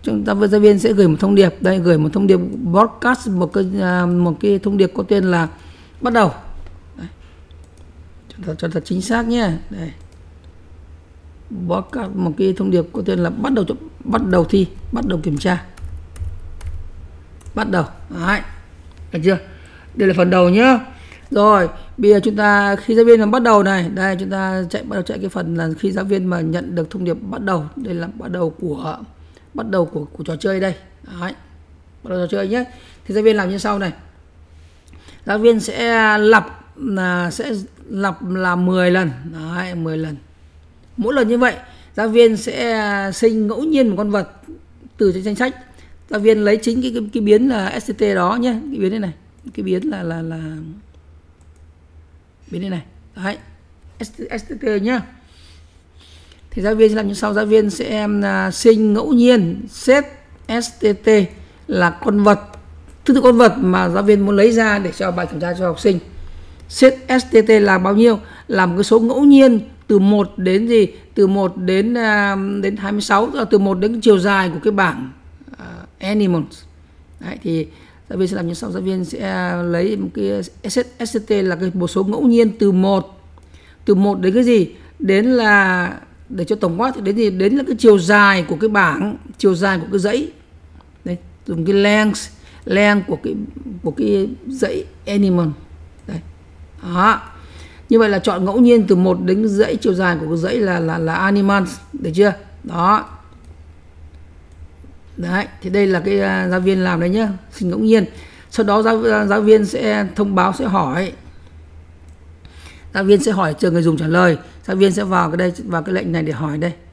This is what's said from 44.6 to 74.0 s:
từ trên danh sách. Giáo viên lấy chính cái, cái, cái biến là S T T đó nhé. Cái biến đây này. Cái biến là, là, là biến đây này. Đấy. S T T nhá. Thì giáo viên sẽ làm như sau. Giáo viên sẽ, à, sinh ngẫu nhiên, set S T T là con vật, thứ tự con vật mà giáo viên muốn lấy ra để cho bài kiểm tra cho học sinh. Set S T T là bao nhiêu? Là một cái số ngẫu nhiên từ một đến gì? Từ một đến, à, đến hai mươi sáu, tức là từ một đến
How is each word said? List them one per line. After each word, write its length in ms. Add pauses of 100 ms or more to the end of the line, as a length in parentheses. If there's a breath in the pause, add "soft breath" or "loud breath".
từ 140
trên 120
danh 120
sách. 200 (540 soft breath)
Giáo 100
viên 260
lấy 120
chính 240
cái, 140
cái, 180
cái 80
biến 280
là 300
S 120
T 60
T 40 (140)
đó 200
nhé. 240 (120)
Cái 80
biến 100
đây 100
này. 140 (400)
Cái 100
biến 260
là, 140
là, 180
là 180 (2000)
biến 100
đây 80
này. 140 (320)
Đấy. 220 (600)
S 500
T 120
T 40 (160)
nhá. 200 (1500 soft breath)
Thì 100
giáo 140
viên 140
sẽ 60
làm 120
như 60
sau. 200
Giáo 120
viên 240
sẽ, 380 (160)
à, 280
sinh 420
ngẫu 200
nhiên, 560
set 360 (420)
S 220 (100)
T 60 (180)
T 60 (580 loud breath)
là 220
con 340
vật, 160 (680)
thứ 80
tự 80
con 160
vật 200
mà 320
giáo 140
viên 180
muốn 140
lấy 160
ra 280
để 180
cho 140
bài 200
kiểm 80
tra 140
cho 140
học 120
sinh. 200 (720 soft breath)
Set 240 (140)
S 240
T 160
T 20
là 280
bao 180
nhiêu? 240 (280 loud breath)
Là 180
một 120
cái 60
số 160
ngẫu 240
nhiên 360 (280)
từ 120
một 380
đến 300
gì? 200 (280 loud breath)
Từ 120
một 300
đến, 400
à, 380 (260)
đến 140
hai 160
mươi 100
sáu, 240
tức 140
là 60
từ 120
một 220
đến 220